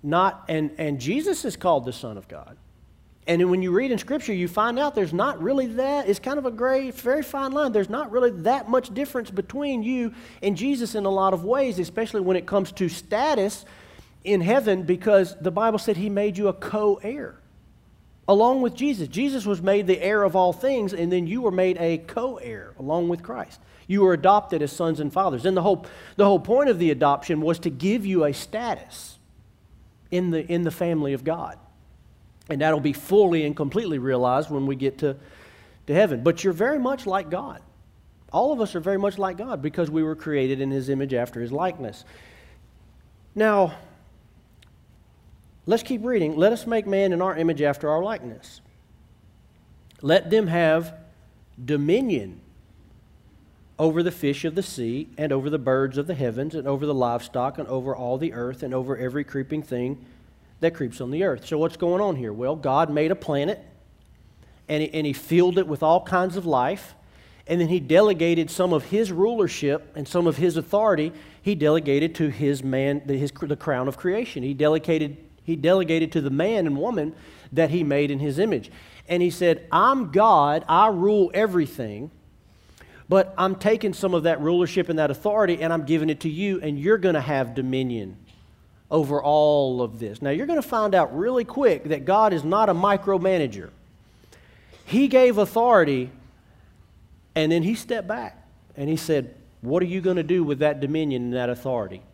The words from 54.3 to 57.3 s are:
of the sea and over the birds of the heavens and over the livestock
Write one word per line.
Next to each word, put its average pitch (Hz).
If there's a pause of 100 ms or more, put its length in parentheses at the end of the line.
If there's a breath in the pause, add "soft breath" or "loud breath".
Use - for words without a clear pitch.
of 156
the 190
sea 127 (100)
and 147
over 135
the 156
birds 131
of 143
the 180
heavens 131
and 139
over 139
the 147
livestock 123